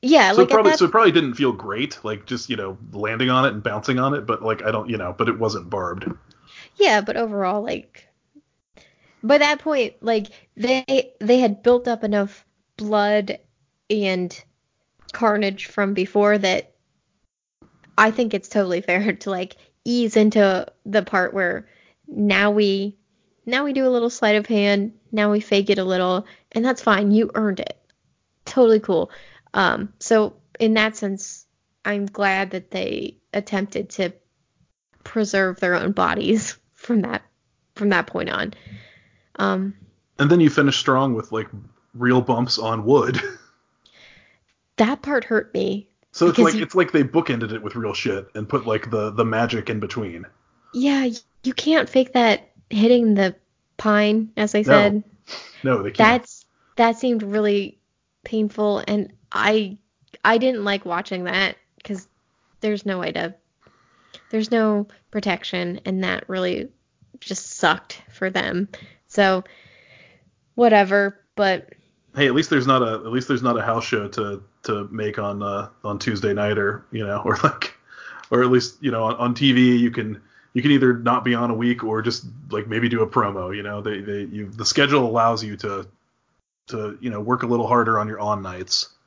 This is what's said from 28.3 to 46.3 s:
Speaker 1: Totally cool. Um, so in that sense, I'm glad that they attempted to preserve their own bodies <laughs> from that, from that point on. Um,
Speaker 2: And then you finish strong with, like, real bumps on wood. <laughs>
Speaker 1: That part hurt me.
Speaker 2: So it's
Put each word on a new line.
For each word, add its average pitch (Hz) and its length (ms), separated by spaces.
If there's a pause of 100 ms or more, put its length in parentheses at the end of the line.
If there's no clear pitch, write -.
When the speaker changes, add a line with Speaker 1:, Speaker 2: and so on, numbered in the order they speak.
Speaker 1:
Totally 226 340
cool. 175 300 (440)
Um, 196 460
so 214 360 (240)
in 220 140
that 220 240
sense, - 480 (400)
I'm 202 220
glad 196 440
that 185 200
they - 440 (180)
attempted 202 580
to 180 200 (960)
preserve 196 560
their 180 140
own 190 180
bodies 202 640 (100)
<laughs> - 60
from 220 300
that, - 180 (540)
from 208 140
that 175 160
point - 240
on. - 240 (840)
Um, 196 360 (460)
Speaker 2:
And 143 100
then 175 120
you 151 80
finish 139 280
strong 135 360
with, 110 180
like, 110 160 (460)
real 123 260
bumps 120 400
on 110 240
wood. 131 420
<laughs> 392 60 (1500)
Speaker 1:
That 247 240
part 277 220
hurt - 300
me. 196 340 (240)
Speaker 2:
So - 160
it's 170 80